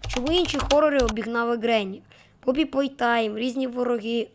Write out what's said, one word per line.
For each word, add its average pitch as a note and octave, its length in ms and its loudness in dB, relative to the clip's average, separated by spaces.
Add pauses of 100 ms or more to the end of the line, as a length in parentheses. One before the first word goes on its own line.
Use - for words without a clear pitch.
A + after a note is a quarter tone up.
Чому C4+ 240 0
інші E4+ 260 2
хорори C#4+ 400 4
обігнали A#3 580 -2
Гренні? G#3+ 460 -2 (440)
Бобі C4 180 2
Плейтайм, A#3+ 720 0
різні B3+ 280 -2
вороги, A#3 680 -2